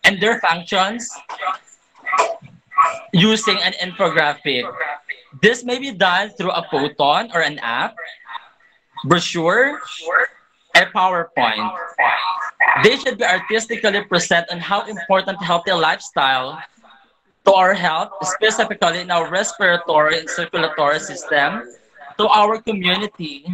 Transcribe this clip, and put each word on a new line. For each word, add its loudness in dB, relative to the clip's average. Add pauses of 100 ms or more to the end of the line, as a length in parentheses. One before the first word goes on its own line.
and 2
their 2
functions -2 (2000)
using 4
an 0
infographic. 0 (720)
This 4
may -4
be -8
done 2
through -2
a -4
photon 0
or 0
an -2
app, -4 (1080)
brochure, 2 (960)
a 6
PowerPoint. 0 (1120)
They 6
should -4
be -2
artistically 0
present 0
on -8
how -2
important -2
healthy 0
lifestyle 0 (840)
to 8
our 6
health, -2 (120)
specifically 0
in -8
our 0
respiratory 2
and -8
circulatory -2
system, -2 (560)
to 2
our 4
community -4